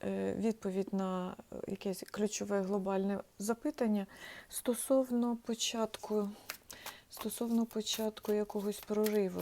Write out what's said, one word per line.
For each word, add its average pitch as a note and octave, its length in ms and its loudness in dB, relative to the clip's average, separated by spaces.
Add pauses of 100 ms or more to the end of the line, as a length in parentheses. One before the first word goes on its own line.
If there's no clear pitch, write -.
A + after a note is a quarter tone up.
е, G3 300 0
відповідь G3 600 0
на, F#3 420 0 (160)
е, - 40 -8 (120)
якесь G3 420 -4
ключове G3+ 520 0
глобальне G3 580 0 (180)
запитання G#3+ 680 0 (420)
стосовно A#3+ 880 2
початку, A3 960 -2 (800)
стосовно A#3 560 0
початку A3 680 -2
якогось G#3 480 0
прориву. G#3 600 2